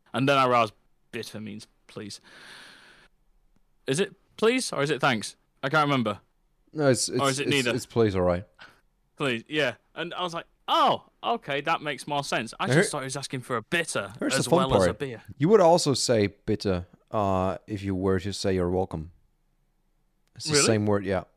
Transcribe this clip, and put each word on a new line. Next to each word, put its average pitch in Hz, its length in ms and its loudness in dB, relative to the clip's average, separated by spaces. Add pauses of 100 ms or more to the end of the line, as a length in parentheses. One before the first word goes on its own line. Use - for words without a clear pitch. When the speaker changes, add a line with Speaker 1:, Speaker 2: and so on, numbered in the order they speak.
(140)
Speaker 1:
And 127 140 0
then 139 100 4
I 131 100 4
realized, 120 260 2 (400)
"Bitter 110 260 -12
means 107 280 -14 (200)
please." - 320 -16 (1700)
Is 135 120 0
it 202 140 -4 (220)
please, 240 380 0
or 139 100 -2
is 143 60 0
it 135 100 -2
thanks? 120 360 0 (280)
I 139 60 -4
can't 151 180 2
remember. 120 320 0 (540)
Speaker 2:
No, 151 160 2
it's, 123 200 2
Speaker 1:
Or 135 200 -2
Speaker 2:
it's, 131 40 0
Speaker 1:
is 135 60 -4
it 139 40 -6
Speaker 2:
it's, 120 80 0
Speaker 1:
neither? 123 240 2
Speaker 2:
it's 120 100 -6
please, 110 300 2
all 92 80 2
right. 90 200 0 (760)
Speaker 1:
Please, 123 300 -4
yeah. 143 260 -2 (200)
And 165 220 -8
I 175 80 -6
was 170 100 -6
like, 170 120 -10 (220)
"Oh, 269 360 2 (200)
okay, 147 380 -4
that 156 220 -2
makes 147 240 -8
more 143 160 -2
sense." 135 360 -4
I - 60 -4
Speaker 2:
Now, 123 80 0
Speaker 1:
just 156 140 4
Speaker 2:
here-, - 40 -6
Speaker 1:
thought 147 100 -6
he 131 40 -10
was 135 120 -8
asking 131 240 -8
for 123 160 -4
a 110 40 -4
bitter 123 580 -4
Speaker 2:
here's 285 140 -2
the 135 60 0
Speaker 1:
as - 80 -2
Speaker 2:
fun 131 240 4
Speaker 1:
well 120 100 6
as 92 40 4
a - 20 4
Speaker 2:
part. - 120 -4
Speaker 1:
beer. 127 220 -8 (160)
Speaker 2:
You 147 120 2
would 214 120 8
also 165 320 6
say 107 360 2 (180)
bitter, 95 400 -2 (240)
uh, 95 460 0 (100)
if 101 160 -8
you 98 100 -4
were 95 260 0
to 98 140 -6
say 95 220 -2
"You're 87 160 2
welcome." 87 400 -4 (1200)
It's - 120 -14
the 151 80 -2
Speaker 1:
Really? 139 120 4
Speaker 2:
same 110 220 2
word, 101 180 0
yeah. 92 200 -2 (120)